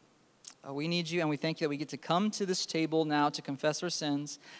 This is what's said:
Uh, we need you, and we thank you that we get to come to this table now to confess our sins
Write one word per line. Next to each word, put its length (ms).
Uh, 80
we 140
need 220
you, 120
and 80
we 80
thank 220
you 60
that 40
we 80
get 120
to 80
come 320
to 160
this 200
table 380
now 260
to 120
confess 400
our 80
sins 500